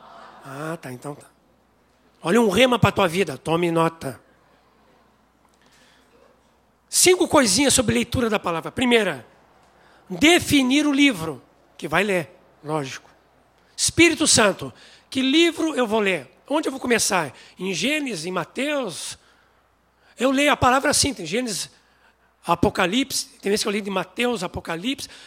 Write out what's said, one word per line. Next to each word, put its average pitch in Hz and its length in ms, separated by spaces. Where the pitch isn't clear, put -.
Ah, 147 340
tá, 127 140
então 143 220
tá. - 100
Olha 185 180
um 226 100
rema 240 280
pra 202 140
tua 196 160
vida, 160 300
tome 170 340
nota. 165 500
Cinco 359 400
coisinhas 254 460
sobre 226 220
leitura 240 340
da 208 80
palavra. 165 340
Primeira, 214 540
definir 285 760
o 294 60
livro 180 500
que 175 100
vai 160 160
ler, 185 260
lógico. 147 460
Espírito 320 520
Santo, 185 440
que 262 120
livro 320 540
eu 254 120
vou 214 120
ler? 185 300
Onde 294 200
eu 294 40
vou 262 80
começar? 196 540
Em 185 160
Gênesis, 233 520
em 185 60
Mateus? 233 840
Eu 254 120
leio 277 220
a 240 60
palavra 269 340
assim, 277 220
tem 196 120
Gênesis, 202 460
Apocalipse, 196 840
tem 202 100
vezes 208 140
que - 60
eu - 20
leio 208 140
de 208 40
Mateus, 196 540
Apocalipse, 180 640